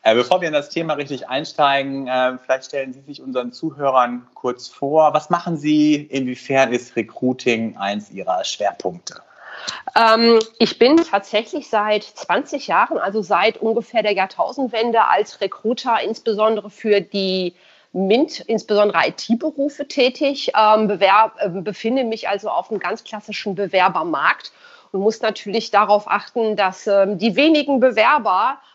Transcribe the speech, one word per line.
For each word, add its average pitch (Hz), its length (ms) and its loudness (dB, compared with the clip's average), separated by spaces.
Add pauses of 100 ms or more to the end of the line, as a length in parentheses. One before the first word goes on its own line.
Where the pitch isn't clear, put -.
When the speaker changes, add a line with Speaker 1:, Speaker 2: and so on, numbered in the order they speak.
Speaker 1:
Äh, 113 120 4
bevor 175 260 2
wir 165 80 -4
in 151 40 -4
das 147 160 -2
Thema 165 240 -4
richtig 143 360 -8
einsteigen, 139 760 -2
äh, 127 300 0
vielleicht 131 280 -4
stellen 135 280 -8
Sie 139 80 -20
sich 139 200 -20
unseren 123 320 -6
Zuhörern 131 800 0
kurz - 340 -6
vor. 151 460 2
Was 151 160 -2
machen 170 280 -2
Sie? 151 380 2
Inwiefern 135 800 -2
ist 123 240 -6
Recruiting 120 800 -2
eins 101 340 -6
Ihrer 92 320 -4
Schwerpunkte? - 760 -6 (760)
Speaker 2:
Ähm, 226 420 6 (200)
ich - 180 2
bin 269 200 6
tatsächlich 226 720 -2
seit 214 340 0
zwanzig - 640 -6
Jahren, 202 300 2
also 196 240 -2
seit 190 360 0
ungefähr 220 460 -2
der 208 80 0
Jahrtausendwende, 226 960 0
als 196 320 0
Recruiter 220 680 -2
insbesondere 214 640 -2
für 208 300 0
die 185 560 -4 (380)
mint, 208 480 0
insbesondere 208 680 0
I-T-Berufe 277 800 -4
tätig, 269 680 0
ähm, 214 320 4
bewerb-, 202 520 4
ähm, 185 240 -4
befinde 226 400 -2
mich 220 240 -6
also 202 220 -4
auf 170 200 -4
einem 214 120 -6
ganz 190 240 -6
klassischen 208 500 -8
Bewerbermarkt 185 960 0 (400)
und 196 80 -4
muss 214 220 0
natürlich 214 500 -4
darauf 208 400 2
achten, 214 460 -2
dass, 185 280 -2
ähm, 196 320 2
die 190 200 0
wenigen 285 420 2
Bewerber 220 760 2 (180)